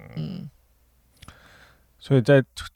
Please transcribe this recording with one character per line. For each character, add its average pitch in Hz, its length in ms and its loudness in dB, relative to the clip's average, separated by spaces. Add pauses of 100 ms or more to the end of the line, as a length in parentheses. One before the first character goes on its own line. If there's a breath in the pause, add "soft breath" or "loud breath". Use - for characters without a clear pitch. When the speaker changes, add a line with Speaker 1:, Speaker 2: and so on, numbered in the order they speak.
(160)
Speaker 1:
嗯。 - 340 -10 (1500 soft breath)
Speaker 2:
所 - 180 0
以 127 40 6
再 135 240 4 (300)